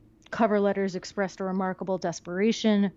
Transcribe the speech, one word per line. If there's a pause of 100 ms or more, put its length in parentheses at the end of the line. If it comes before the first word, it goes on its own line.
(320)
cover
letters
expressed
a
remarkable
desperation